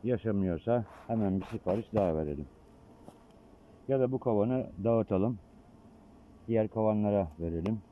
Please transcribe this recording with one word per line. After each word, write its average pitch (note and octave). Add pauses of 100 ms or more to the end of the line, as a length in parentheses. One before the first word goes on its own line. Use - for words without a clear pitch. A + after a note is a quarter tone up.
Yaşamıyorsa G#2+ (220)
hemen G2+
bir F2
sipariş G#2+
daha F2+
verelim. D2 (1400)
Ya C3+
da B2+
bu C3
kovanı A#2+ (160)
dağıtalım. A2 (1080)
Diğer A2
kovanlara G#2 (120)
verelim. E2 (120)